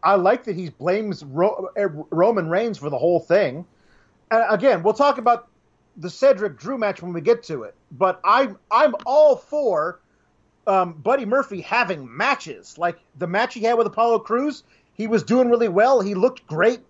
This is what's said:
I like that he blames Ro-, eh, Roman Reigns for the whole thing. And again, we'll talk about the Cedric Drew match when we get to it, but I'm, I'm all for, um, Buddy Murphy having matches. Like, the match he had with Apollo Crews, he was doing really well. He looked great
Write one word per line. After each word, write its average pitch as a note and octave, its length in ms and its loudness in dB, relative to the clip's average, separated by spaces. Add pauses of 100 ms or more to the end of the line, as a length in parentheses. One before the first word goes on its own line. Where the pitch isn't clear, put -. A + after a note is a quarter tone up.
I G3 120 4
like G3+ 300 2
that G3 100 -6
he F3 140 -8
blames F#3 540 -6
Ro-, F3 540 -2
eh, G3+ 100 0 (220)
Roman F3+ 400 2
Reigns G#3 300 -2
for C#3+ 100 -8
the D#3 80 -4
whole F3 220 2
thing. E3 460 0 (680)
And A3+ 180 2
again, G#3 340 2
we'll G#3+ 120 2
talk C#4 240 2
about A#3 280 0 (480)
the E3 140 -12
Cedric G#3 480 2
Drew B3+ 200 -8
match G#3 260 -4
when F3 100 -8
we E3+ 80 -6
get A#3 220 0
to C#3 200 -10
it, G#2 120 -16 (160)
but F3+ 320 -2
I'm, A3 340 0 (140)
I'm B3 240 2 (100)
all D4 300 6
for, F#3 640 -4 (680)
um, F#3 280 2
Buddy A3 320 -2
Murphy A#3 360 -2
having F3+ 540 -4
matches. D#3+ 640 -6
Like, E3+ 180 -4 (220)
the F3+ 80 -6
match G#3 260 -2
he B3 80 -14
had A3+ 160 0
with A#3 80 2
Apollo A3+ 340 0
Crews, B3+ 440 -4 (300)
he A3 140 -8
was G#3+ 160 0
doing A#3+ 260 2
really A#3 180 2
well. A3 320 4
He G3+ 160 -4
looked A3+ 320 -2
great G#3+ 320 0 (100)